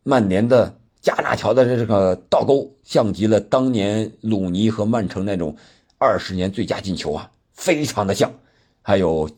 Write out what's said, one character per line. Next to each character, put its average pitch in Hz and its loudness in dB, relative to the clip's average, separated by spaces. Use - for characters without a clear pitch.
曼 127 2
联 98 2
的 110 2
加 - -2
纳 - -2
乔 107 -2
的 127 4
这 120 0
个 98 2
倒 120 2
钩， 139 0
像 113 0
极 95 -2
了 107 4
当 131 0
年 110 -2
鲁 98 -2
尼 104 2
和 107 -4
曼 110 -2
城 95 -6
那 101 -2
种 80 -6
二 113 2
十 - -8
年 92 -2
最 104 -6
佳 104 -4
进 95 -6
球 76 -6
啊， - -10
非 151 -2
常 104 -4
的 98 -2
像。 - 0
还 101 2
有 80 0